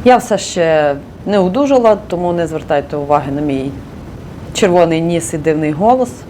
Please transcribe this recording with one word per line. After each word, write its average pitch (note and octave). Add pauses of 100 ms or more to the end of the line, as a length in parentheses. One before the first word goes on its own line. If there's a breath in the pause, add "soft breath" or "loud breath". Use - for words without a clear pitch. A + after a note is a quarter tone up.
Я B3
все G#3+
ще D#3 (300)
не G3+
одужала, A#3 (100)
тому F3
не E3+
звертайте D3
уваги C#3+
на C#3
мій C#3 (800)
червоний F3
ніс E3+
і E3+
дивний D#3
голос. A#3+ (180)